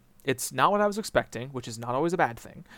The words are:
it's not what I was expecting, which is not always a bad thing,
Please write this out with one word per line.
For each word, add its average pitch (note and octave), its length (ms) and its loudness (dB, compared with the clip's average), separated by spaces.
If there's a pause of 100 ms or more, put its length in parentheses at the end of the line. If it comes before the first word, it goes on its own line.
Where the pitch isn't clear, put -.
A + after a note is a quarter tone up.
(220)
it's C3+ 300 -2
not C#3 180 4
what G#3 100 2
I G#3 60 4
was G3+ 100 0
expecting, C3 540 -2
which B2+ 180 -8
is A2+ 100 -8
not A#2+ 160 -4
always E3 200 2
a F3+ 40 0
bad A#2+ 200 2
thing, - 260 -16 (140)